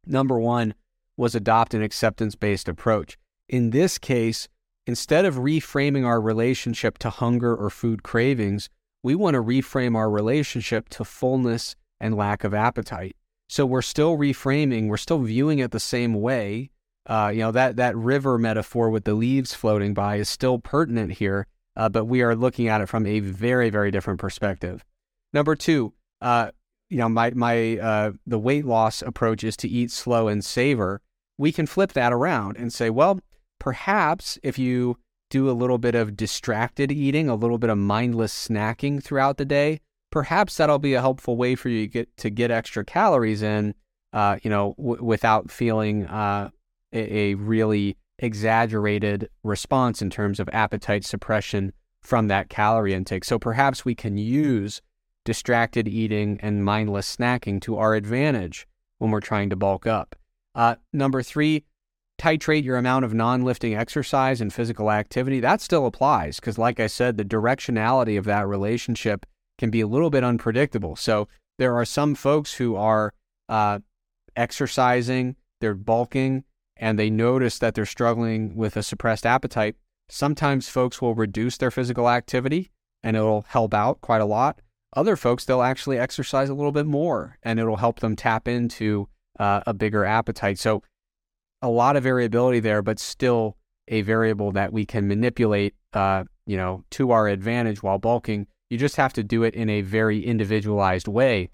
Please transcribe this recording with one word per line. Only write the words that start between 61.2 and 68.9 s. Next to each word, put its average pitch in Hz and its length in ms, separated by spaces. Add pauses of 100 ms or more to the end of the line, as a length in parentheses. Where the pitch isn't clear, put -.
three, 151 400 (560)
titrate 156 460
your 127 100
amount 127 300
of 110 80
non-lifting 120 600
exercise 131 680
and 104 120
physical 113 380
activity. 127 480
That 156 220
still 147 240
applies, 117 560
'cause 110 160
like 117 240
I 110 60
said, 123 280
the 104 80
directionality 113 960
of 98 60
that 101 240
relationship 104 760 (320)